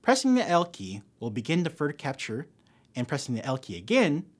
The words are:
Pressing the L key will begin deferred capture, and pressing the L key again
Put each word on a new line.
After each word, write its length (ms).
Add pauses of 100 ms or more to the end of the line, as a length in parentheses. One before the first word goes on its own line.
Pressing 340
the 120
L 180
key 360 (180)
will 120
begin 320
deferred 340
capture, 500 (480)
and 120
pressing 280
the 100
L 120
key 200
again 480 (140)